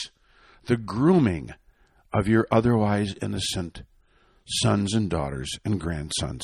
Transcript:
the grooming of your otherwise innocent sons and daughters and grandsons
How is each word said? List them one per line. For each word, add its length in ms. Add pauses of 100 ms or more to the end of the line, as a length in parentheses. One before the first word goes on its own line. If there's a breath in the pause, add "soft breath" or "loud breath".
(640 soft breath)
the 120
grooming 760 (640)
of 160
your 200
otherwise 720
innocent 600 (640)
sons 480
and 160
daughters 400 (160)
and 120
grandsons 680